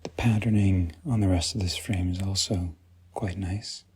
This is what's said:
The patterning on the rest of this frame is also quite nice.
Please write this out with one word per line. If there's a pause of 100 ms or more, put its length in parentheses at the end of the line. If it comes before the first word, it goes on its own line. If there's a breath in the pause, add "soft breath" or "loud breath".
The
patterning (120)
on
the
rest
of
this
frame
is
also (380)
quite
nice. (120)